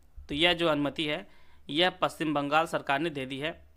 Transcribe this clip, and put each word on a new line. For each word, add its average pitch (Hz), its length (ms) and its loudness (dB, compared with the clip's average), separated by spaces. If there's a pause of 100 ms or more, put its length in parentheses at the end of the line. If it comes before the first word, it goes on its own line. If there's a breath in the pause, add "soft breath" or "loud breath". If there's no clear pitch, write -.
(280)
तो 147 60 -4
यह 170 180 4
जो 170 140 0
अनुमति 147 380 0
है, 156 220 -6 (420 soft breath)
यह 170 200 2 (120)
पश्चिम 156 320 0
बंगाल 143 340 2
सरकार 139 320 0
ने 165 100 0
दे 139 160 -6
दी 131 140 -8
है 156 120 -4 (260)